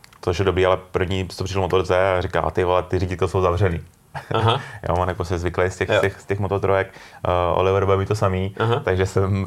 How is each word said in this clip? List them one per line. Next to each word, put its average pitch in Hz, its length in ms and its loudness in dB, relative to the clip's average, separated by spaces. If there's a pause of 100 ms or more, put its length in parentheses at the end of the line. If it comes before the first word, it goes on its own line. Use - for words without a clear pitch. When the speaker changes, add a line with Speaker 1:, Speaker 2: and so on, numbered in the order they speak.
(200)
Speaker 1:
což 87 180 -2
je 98 60 0
dobrý, 92 220 2
ale 92 100 4 (140)
první, 92 380 -2
co - 160 -8
přišel 95 180 -2
motorce 92 540 2
a 90 40 0
říká, 87 200 -2
„A 80 100 0
ty 90 140 0
vole, 90 180 2
ty 92 160 -2
řídítka 90 300 -2
jsou 95 120 -2
zavřený.“ 87 400 2 (540)
Speaker 2:
Aha. 113 260 2 (120)
Speaker 1:
<laughs> - 160 -10
Jo, 85 80 0
on 90 120 0
jako 90 160 -4
se 87 140 -2
zvyklý 90 320 0
z - 60 -10
těch, 95 120 -2
Speaker 2:
Jo. 107 100 2
Speaker 1:
z - 20 2
těch, 95 200 0
z - 60 -20
těch 98 120 -2
mototrojek. 95 500 0 (360)
Eh, - 40 -4 (260)
Oliver 95 300 2
bude 98 120 2
mít 95 120 0
to 104 60 0
samý, 95 440 -2
Speaker 2:
Aha. 117 260 0
Speaker 1:
takže 95 220 2
jsem 98 400 0